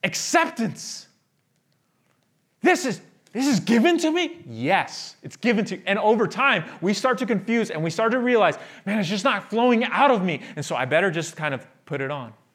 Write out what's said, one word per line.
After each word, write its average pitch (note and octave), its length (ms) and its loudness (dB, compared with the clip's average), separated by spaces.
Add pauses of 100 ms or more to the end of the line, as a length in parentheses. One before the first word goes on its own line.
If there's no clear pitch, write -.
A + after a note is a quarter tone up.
Acceptance. - 1040 -4 (1500)
This F4 240 2
is, A#3+ 160 -4 (320)
this C4 140 -2
is B3+ 140 2
given B3 380 4
to E4 120 2
me? E4+ 360 -4
Yes, C3 760 -2
it's - 140 -16
given A3+ 300 0
to, F#3+ 200 -8
and G3 120 0
over A3 280 2
time, A3+ 380 0 (180)
we F#3+ 100 2
start B3+ 260 0
to B3+ 80 -2
confuse A3+ 440 0
and D#3 120 -4
we E3+ 60 -2
start A3 240 0
to B3+ 60 0
realize, A3+ 400 2 (260)
"Man, G#3 140 -2
it's F#3+ 100 -2
just G3 160 -4
not A3 240 0
flowing A#3 360 2
out G#3 260 2
of A3 120 2
me. E3+ 200 -2 (120)
And C#3+ 100 -8
so - 120 -4
I A#2+ 80 0
better E3 260 2
just E3 240 -6
kind D3+ 200 -4
of B2 120 -10 (200)
put C#3 160 -6
it C3+ 80 -4
on." B2 240 -10 (200)